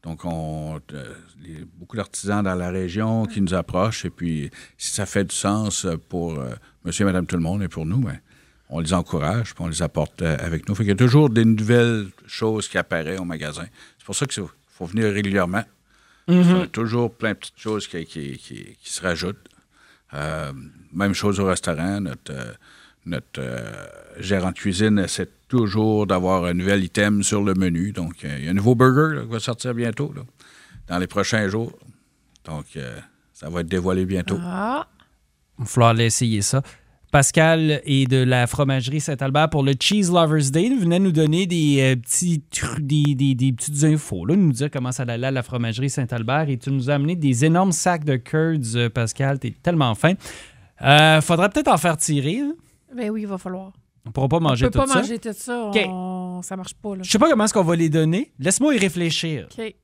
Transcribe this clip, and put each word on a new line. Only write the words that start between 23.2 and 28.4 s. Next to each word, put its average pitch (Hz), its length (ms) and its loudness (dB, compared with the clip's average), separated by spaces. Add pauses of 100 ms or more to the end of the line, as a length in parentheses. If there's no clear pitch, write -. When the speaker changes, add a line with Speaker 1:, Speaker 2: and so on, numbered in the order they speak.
Speaker 1:
euh, 57 460 -10 (340)
gérant 92 300 0
de 87 80 -8
cuisine 104 400 2
essaie 90 300 -4 (200)
toujours 107 580 2
d'avoir 92 380 2
un 87 80 0
nouvel 95 320 2
item 104 380 2
sur 101 200 0
le 98 120 2
menu. 92 380 0
Donc, 87 340 -8
euh, 71 120 -8
il 69 60 -10